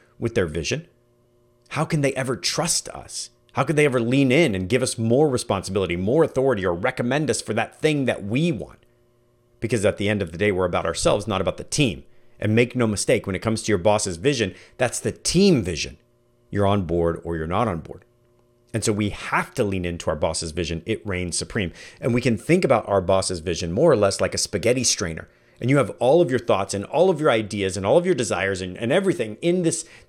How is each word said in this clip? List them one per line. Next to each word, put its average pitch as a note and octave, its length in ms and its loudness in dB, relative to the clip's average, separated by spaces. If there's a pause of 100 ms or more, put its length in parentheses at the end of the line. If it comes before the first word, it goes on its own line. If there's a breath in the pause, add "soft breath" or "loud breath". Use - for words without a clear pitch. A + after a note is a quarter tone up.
(200 soft breath)
with A#2 160 -4
their G2 100 2
vision, E2+ 400 -4 (840)
how D#3 160 -4
can D#3 160 0
they C#3 120 0
ever C3 220 -4
trust - 540 -2
us? - 420 -14 (220)
How C3 100 0
could D#3+ 140 0
they D3+ 80 6
ever B2+ 140 2
lean B2+ 320 4
in B2 220 4
and F#2 160 -2
give B2 140 2
us - 160 -4
more A#2 280 4
responsibility, F#2+ 680 -2
more A2 280 2
authority, B2+ 440 0
or F2 80 2
recommend B2 560 0
us A2 100 -4
for G#2+ 140 -6
that - 260 -4
thing D3 240 2
that A#2 180 -2
we C3+ 280 0
want? F2+ 340 -10 (720)
Because A2 260 -2
at F#2+ 120 2
the G2+ 120 0
end G#2+ 120 0
of F2 120 -6
the F2 40 -10
day, G#2 140 2
we're F#2 140 0
about F2 200 -2
ourselves, G#2 420 0
not G2 140 0
about F2+ 160 -2
the E2 60 -12
team. G#2 400 -2 (360 soft breath)
And G#2+ 140 0
make A#2+ 220 2
no B2 100 2
mistake, G#2+ 400 0
when F#2+ 100 -4
it F2+ 60 -8
comes A2 220 -2
to - 80 -2
your G2 80 2
boss's G2+ 380 0
vision, A2+ 360 0 (240 loud breath)
that's B2 220 -2
the A2 120 -2
team F3 520 4
vision. D#2+ 340 -6 (540)
You're G2+ 160 2
on G2+ 160 2
board E2+ 400 0
or E2+ 140 -6
you're D#2 100 -6
not G2+ 200 -2
on F2 120 -4
board. - 260 -16 (720)
And G#2+ 80 -4
so A2+ 80 0
we G2+ 200 -2
have - 420 -4
to B2 100 -2
lean F#2+ 220 -2
into E2+ 240 -6
our D#2+ 60 -2
boss's D#2+ 340 -4
vision. E2 380 -4
It A2 180 -4
reigns F2+ 320 -4
supreme. F2 340 -4 (300 loud breath)
And A#2 100 0
we A#2+ 100 0
can A2+ 180 0
think F3 260 2
about A2+ 240 2
our G2 120 4
boss's F#2 380 0
vision E2+ 320 -4
more C#3+ 200 4
or C3 40 6
less G2+ 240 2
like F#2 140 0
a F#2+ 60 -4
spaghetti A2+ 440 0
strainer. E2 460 -2 (320 soft breath)
And - 80 0
you F3+ 80 4
have A#2+ 220 2
all D3 240 6
of B2+ 80 0
your B2+ 80 0
thoughts G2+ 340 0
and G2+ 120 -4
all F3+ 260 4
of D3+ 100 -4
your D3+ 80 4
ideas G2+ 480 0
and F#2+ 80 -4
all C3 140 6
of F3 80 2
your F3+ 80 2
desires G2 460 -2
and, F#2 180 -6
and A#2 120 -2
everything D3 520 0
in F3+ 180 0
this, - 240 -2 (240 loud breath)